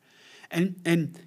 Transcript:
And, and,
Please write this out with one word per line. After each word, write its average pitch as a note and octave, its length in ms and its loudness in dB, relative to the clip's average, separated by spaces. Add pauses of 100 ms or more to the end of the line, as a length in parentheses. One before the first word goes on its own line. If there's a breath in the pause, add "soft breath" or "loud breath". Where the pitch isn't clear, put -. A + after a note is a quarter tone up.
(540 loud breath)
And, F3+ 300 0
and, E3+ 420 0